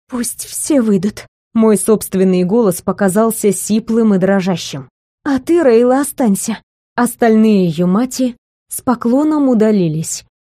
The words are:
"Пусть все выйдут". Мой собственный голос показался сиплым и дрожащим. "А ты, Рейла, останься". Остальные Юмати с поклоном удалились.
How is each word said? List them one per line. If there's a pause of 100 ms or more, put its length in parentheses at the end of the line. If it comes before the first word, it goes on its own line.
"Пусть
все
выйдут". (280)
Мой
собственный
голос
показался
сиплым
и
дрожащим. (360)
"А
ты,
Рейла,
останься". (380)
Остальные
Юмати (320)
с
поклоном
удалились. (340)